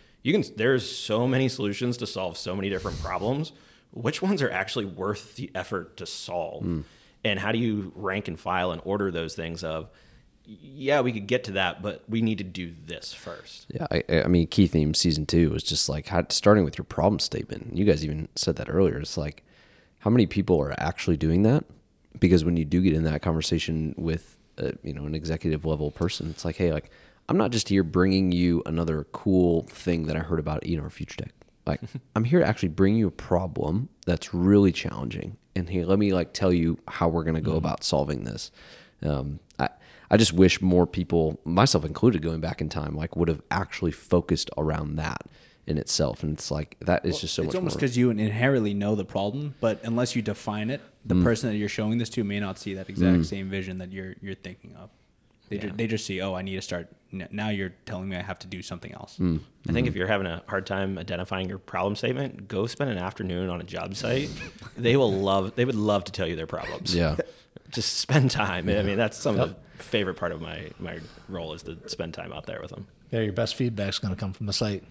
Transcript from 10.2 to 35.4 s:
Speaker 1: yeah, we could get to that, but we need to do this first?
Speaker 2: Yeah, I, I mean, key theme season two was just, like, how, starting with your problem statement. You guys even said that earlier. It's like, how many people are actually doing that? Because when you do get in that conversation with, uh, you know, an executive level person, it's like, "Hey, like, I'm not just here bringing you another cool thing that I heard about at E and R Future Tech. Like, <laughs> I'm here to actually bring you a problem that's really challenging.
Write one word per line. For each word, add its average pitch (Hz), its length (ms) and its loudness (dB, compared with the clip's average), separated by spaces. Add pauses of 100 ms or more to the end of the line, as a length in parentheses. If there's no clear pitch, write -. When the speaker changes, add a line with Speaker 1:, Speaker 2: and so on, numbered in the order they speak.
Speaker 1:
yeah, 135 560 -2
we 123 100 0
could 101 160 -6
get 123 180 0
to 104 80 -8
that, 92 280 -2
but 95 280 -8
we 113 120 0
need 110 180 2
to 98 40 -6
do 87 300 -10 (140)
this 80 260 -10
first? - 560 -16
Speaker 2:
Yeah, - 220 -6
I, - 120 0 (200)
I - 40 -2
mean, 85 200 6
key 98 200 6
theme 78 260 2
season 78 320 2
two 85 260 4
was - 120 -2
just, - 260 0
like, 73 180 -4
how, 85 220 0
starting 104 340 6
with 71 140 -4
your - 80 -8
problem 101 340 2
statement. - 580 -6
You 101 80 4
guys 78 180 4
even 78 320 -4
said - 200 0
that - 140 -8
earlier. 85 300 4
It's - 180 -8
like, 73 260 -6 (560)
how 104 100 0
many 117 160 6
people 90 360 2
are 69 180 -2
actually 82 380 0
doing 80 260 4
that? 120 220 4 (540)
Because 87 240 6
when 85 140 2
you 80 80 2
do 87 160 2
get 90 120 4
in 80 100 2
that 76 180 0
conversation 80 760 0
with, 80 400 -4 (200)
uh, 69 140 -4 (120)
you 73 100 -6
know, 71 120 -8
an 76 80 -6
executive 80 520 -2
level 76 260 0
person, - 400 -2
it's - 120 -12
like, 82 120 -4
"Hey, 85 180 2
like, 76 160 -6 (380)
I'm - 100 2
not 110 140 2
just 113 180 -2
here 98 140 6
bringing 92 480 4
you 87 340 4
another 80 460 -2
cool 87 520 4
thing 82 440 -2
that 80 80 0
I 80 60 -2
heard 80 180 -2
about 76 180 -2
at - 100 -8
E 85 60 0
and 73 100 -2
R 76 60 -8
Future - 280 -12
Tech. - 160 -8 (340)
Like, 110 120 0 (180)
<laughs> - 180 -8
I'm 110 80 2
here 151 160 4
to - 80 4
actually 101 220 0
bring 95 260 6
you 110 120 4
a 80 40 -2
problem 90 800 0 (160)
that's - 280 0
really 95 380 8
challenging. - 640 -6 (180)